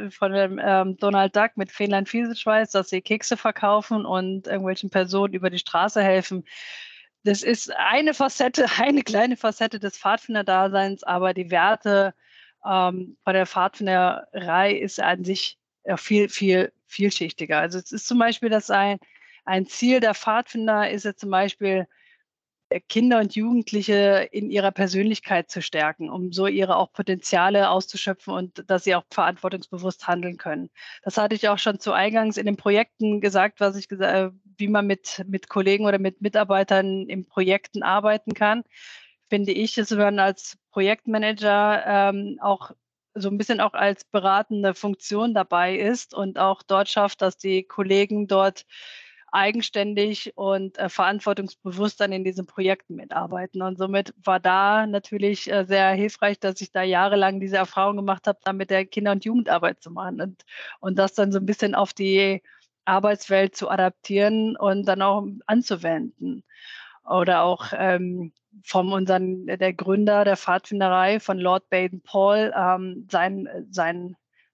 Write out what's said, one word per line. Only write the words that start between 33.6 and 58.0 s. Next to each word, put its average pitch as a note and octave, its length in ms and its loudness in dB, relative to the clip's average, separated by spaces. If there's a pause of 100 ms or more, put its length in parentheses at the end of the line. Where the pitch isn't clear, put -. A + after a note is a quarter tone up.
ich G3 120 -12
gesa-, F#3+ 400 0
äh, F#3 40 -12 (260)
wie G#3 100 -2
man G#3 200 2
mit, G3 400 -4
mit F#3+ 220 -8
Kollegen G3 360 2
oder G3 140 2
mit F#3+ 220 -4
Mitarbeitern G3 880 2
in F#3 160 -8
Projekten F#3+ 580 -2
arbeiten G#3+ 500 0
kann. G#3+ 300 0 (640)
Finde G3+ 220 0
ich, G#3+ 240 -2
dass G#3+ 160 -2
man G3+ 280 2
als F#3+ 380 -2 (140)
Projektmanager, G#3 1120 0
ähm, G3+ 560 0
auch G3+ 300 -2 (440)
so G3 140 -4
ein G3+ 80 -2
bisschen G#3 240 -2
auch G#3 120 0
als G3+ 320 0
beratende G3+ 680 2
Funktion G#3 600 -4
dabei F#3 420 2
ist A3 380 -4
und F#3+ 260 -6
auch F#3+ 240 2
dort G3 260 2
schafft, G3+ 320 0
dass F#3+ 160 0
die F#3+ 260 0
Kollegen G3+ 640 0
dort F#3+ 380 2 (680)
eigenständig G#3 1040 -2
und, G3 400 -2
äh, F#3+ 120 -4
verantwortungsbewusst G3 1080 -2
dann G3+ 120 0
in F#3+ 120 -4
diesen F#3 220 -4
Projekten F#3+ 500 -4
mitarbeiten. F3+ 640 -8
Und F#3 160 -6
somit G3 360 -4 (100)
war F#3 160 2
da G3 480 2
natürlich, G3+ 640 -4
äh, G3 140 0
sehr F#3+ 260 4
hilfreich, G3+ 480 -2
dass F#3+ 220 -4
ich F#3+ 100 -12
da F#3 120 -2
jahrelang F#3+ 560 2
diese G3 180 -2
Erfahrung G3 400 0
gemacht G3 300 -4